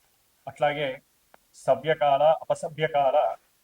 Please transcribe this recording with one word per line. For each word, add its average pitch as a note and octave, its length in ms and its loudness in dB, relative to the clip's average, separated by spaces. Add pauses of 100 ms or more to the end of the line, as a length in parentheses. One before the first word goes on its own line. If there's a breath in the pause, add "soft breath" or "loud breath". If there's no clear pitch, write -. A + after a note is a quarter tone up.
(480)
అట్లాగే C#3+ 540 -4 (520)
సవ్యకాల, C#3 680 0
అపసవ్యకాల, D3+ 1120 0 (280)